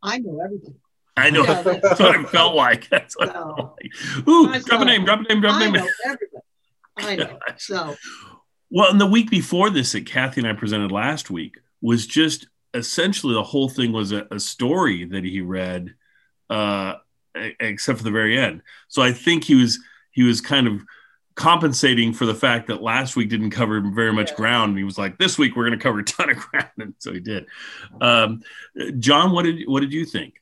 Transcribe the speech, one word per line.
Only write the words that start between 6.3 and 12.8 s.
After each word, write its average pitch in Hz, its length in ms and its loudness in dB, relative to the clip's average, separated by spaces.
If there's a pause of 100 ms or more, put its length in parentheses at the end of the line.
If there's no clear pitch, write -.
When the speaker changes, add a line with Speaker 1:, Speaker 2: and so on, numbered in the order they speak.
Speaker 1:
I 208 200 -6
know. - 260 -6
Speaker 2:
<laughs> - 60 -8
Gosh. - 180 -14
Speaker 1:
So. 170 300 -6 (720)
Speaker 2:
Well, 185 200 4
and 202 100 6
the 202 60 6
week 220 240 4
before 185 400 2
this 139 220 0
that 104 140 -6
Kathy 131 340 -2
and 117 80 0
I 110 60 -2
presented 104 380 -2
last 123 380 -4
week 85 280 -10 (220)
was 117 260 0
just 156 420 -2 (260)
essentially 151 600 -2